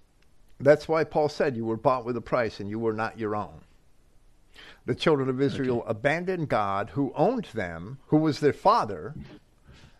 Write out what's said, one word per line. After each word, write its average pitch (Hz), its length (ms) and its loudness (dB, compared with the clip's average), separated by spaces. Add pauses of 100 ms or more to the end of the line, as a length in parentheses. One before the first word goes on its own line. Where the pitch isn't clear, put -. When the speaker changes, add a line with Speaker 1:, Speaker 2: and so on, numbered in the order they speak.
(600)
Speaker 1:
That's 147 260 6
why 160 160 2
Paul 151 240 0
said, 147 300 0
"You 113 80 -4
were 113 100 0
bought 127 300 0
with 123 100 -2
a 113 60 -4
price 113 400 -2
and 101 80 -8
you 107 100 -4
were 113 140 0
not 110 260 -4
your 107 160 -2
own." 90 240 -8 (1300)
The 117 100 -2
children 139 320 2
of 131 140 0
Israel 127 380 0
Speaker 2:
Okay. - 100 -6
Speaker 1:
abandoned 156 580 -2
God, 101 440 -2
who 139 220 -2
owned 208 400 0
them, 92 440 -6 (100)
who 156 100 4
was 156 220 2
their 139 140 4
father, 120 640 0 (840)